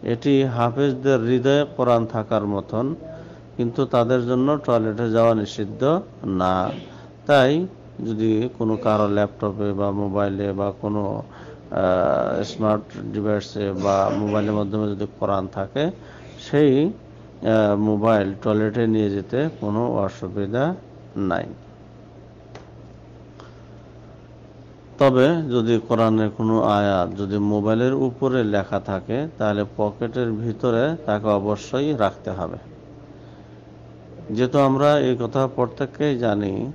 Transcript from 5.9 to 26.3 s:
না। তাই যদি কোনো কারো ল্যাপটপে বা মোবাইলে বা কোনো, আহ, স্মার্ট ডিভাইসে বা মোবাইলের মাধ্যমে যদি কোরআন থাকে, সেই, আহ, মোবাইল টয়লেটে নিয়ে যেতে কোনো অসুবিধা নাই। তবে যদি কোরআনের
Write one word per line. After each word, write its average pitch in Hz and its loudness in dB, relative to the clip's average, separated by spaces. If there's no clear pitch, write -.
না। 92 0
তাই 147 4
যদি 110 0
কোনো 110 0
কারো 107 2
ল্যাপটপে 101 -2
বা 101 -2
মোবাইলে 101 -2
বা 98 -4
কোনো, 104 -4
আহ, 90 0
স্মার্ট 107 -2
ডিভাইসে 104 -4
বা 98 2
মোবাইলের 104 0
মাধ্যমে 104 -2
যদি 101 -6
কোরআন 98 -2
থাকে, 139 -4
সেই, 143 4
আহ, 110 0
মোবাইল 104 2
টয়লেটে 107 0
নিয়ে 107 2
যেতে 101 -2
কোনো 113 -2
অসুবিধা 104 -4
নাই। 87 -2
তবে 139 6
যদি 120 2
কোরআনের 110 4